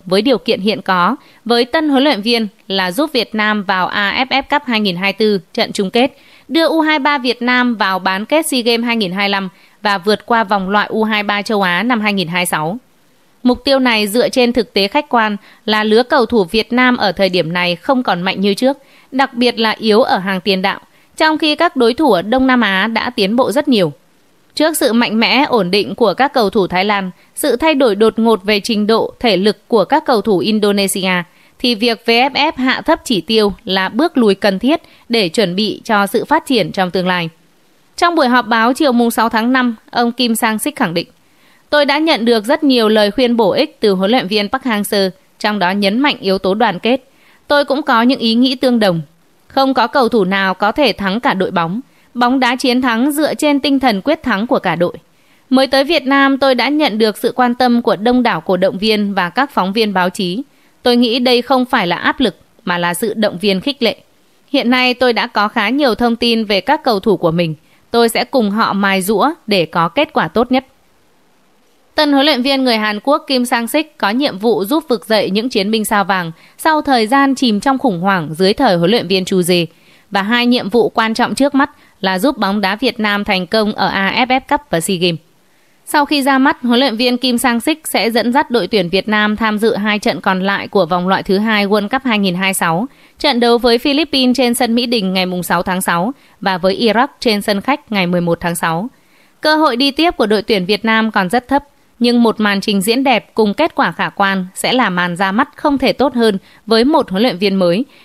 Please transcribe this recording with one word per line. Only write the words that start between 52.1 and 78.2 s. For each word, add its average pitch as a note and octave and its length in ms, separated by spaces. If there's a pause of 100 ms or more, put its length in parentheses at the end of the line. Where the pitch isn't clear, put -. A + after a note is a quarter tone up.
Bóng B3 260
đá B3 160
chiến B3 260
thắng B3+ 300
dựa C#4+ 220
trên C#4+ 260
tinh C#4 200
thần A3 200
quyết D#4+ 220
thắng A3 240
của B3 120
cả E3+ 180
đội. F3 160 (580)
Mới C4 160
tới C4+ 180
Việt C#4 220
Nam, C#4 320
tôi C4+ 160
đã A#3+ 140
nhận C#4+ 300
được G#3+ 200
sự - 180
quan B3 180
tâm A#3+ 280
của G3 140
đông B3 260
đảo G3 180
cổ F#3 160
động F#3 220
viên G#3 360
và F3+ 140
các C4 220
phóng G3 220
viên G#3+ 200
báo F#3 180
chí. F#3+ 320 (400)
Tôi B3 140
nghĩ A#3+ 220
đây B3 240
không B3+ 220
phải A3+ 220
là E3+ 100
áp - 240
lực, G#3 160 (280)
mà F3 140
là F3 160
sự G#3+ 200
động G#3 240
viên F#3+ 220
khích C#4 220
lệ. A3 140 (560)
Hiện A#3+ 180
nay B3+ 240
tôi B3 180
đã A3 140
có G#3+ 220
khá G#3+ 200
nhiều C4 260
thông A#3 220
tin A3+ 280
về G#3+ 160
các D4+ 240
cầu G#3+ 160
thủ - 160
của E3+ 140
mình. E3 240 (360)
Tôi A#3 180
sẽ A#3 160
cùng A#3 260
họ G#3+ 220
mài G3 300
giũa G#3+ 280 (160)
để A#3+ 200
có E3+ 220
kết D#4 240
quả F#3+ 160
tốt A#3+ 240
nhất." B3+ 140 (1300)
Tân D4 180
huấn C#4 140
luyện B3+ 160
viên C4+ 220
người A#3+ 120
Hàn G#3+ 240
Quốc D4+ 260
Kim B3+ 160
Sang-sik A#3+ 420 (140)
có G3+ 120
nhiệm A#3+ 280
vụ G3+ 260
giúp C#4+ 240
vực A#3 180
dậy G3+ 240
những A3 180
chiến G3+ 220
binh A3 140
sao G3+ 200
vàng F3 280 (260)
sau D#4 240
thời B3 240
gian C#4 280
chìm G#3+ 260
trong C4+ 180
khủng F3+ 220
hoảng F3 340